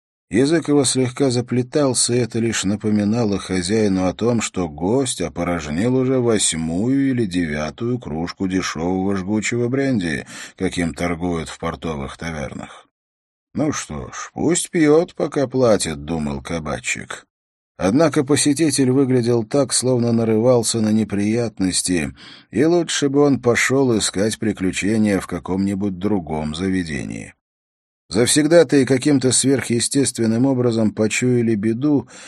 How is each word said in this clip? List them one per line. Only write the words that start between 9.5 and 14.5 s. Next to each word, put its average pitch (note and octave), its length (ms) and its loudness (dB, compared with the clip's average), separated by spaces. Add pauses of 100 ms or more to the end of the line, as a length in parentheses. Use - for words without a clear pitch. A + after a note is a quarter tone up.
бренди, A2+ 580 -2 (300)
каким F2 360 -2
торгуют E2+ 560 -4
в - 100 -16
портовых D#2 600 -8
тавернах. - 680 -12 (680)
«Ну C#3 180 -2
что C#2+ 360 -10
ж, - 260 -14
пусть D#3+ 340 0